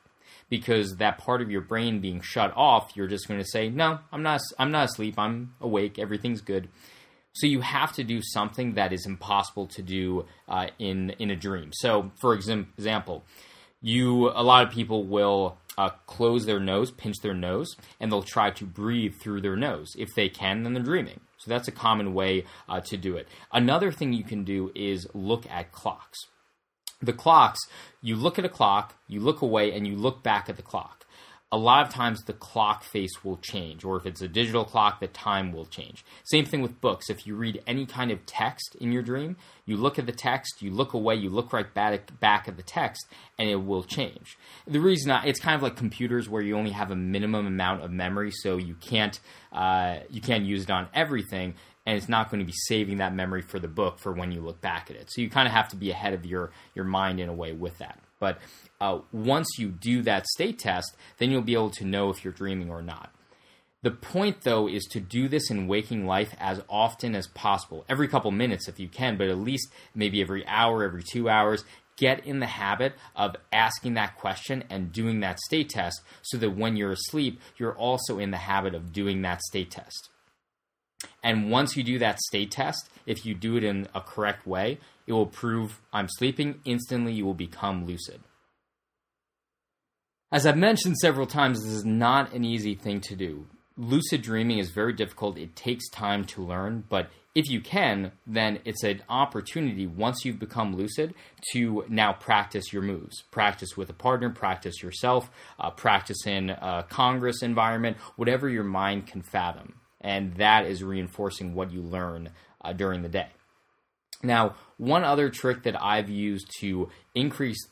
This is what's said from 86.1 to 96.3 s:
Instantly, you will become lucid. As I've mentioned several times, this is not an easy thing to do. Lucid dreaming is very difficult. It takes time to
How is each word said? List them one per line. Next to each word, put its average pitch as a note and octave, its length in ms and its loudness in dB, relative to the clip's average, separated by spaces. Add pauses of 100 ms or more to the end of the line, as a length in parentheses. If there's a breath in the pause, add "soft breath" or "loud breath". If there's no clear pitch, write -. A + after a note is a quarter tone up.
Instantly, A#2+ 480 -2
you G#2+ 120 -2
will G2 100 0
become F2+ 500 -4
lucid. - 360 -10 (2000)
As D3 160 6
I've D3+ 100 6
mentioned F#3 400 4
several C3+ 300 4
times, C3 360 2
this A2 80 -4
is G#2+ 140 -2
not A#2+ 480 4
an A#2+ 100 -2
easy A2 300 0
thing G2+ 280 -4
to G2+ 140 -10
do. D#2 300 -6 (320)
Lucid B2+ 460 0
dreaming A2+ 340 0
is F#2 140 -2
very G#2+ 220 0
difficult. G2+ 440 -4
It E2 180 -12
takes B2 340 -4
time G2+ 360 -2
to - 180 -10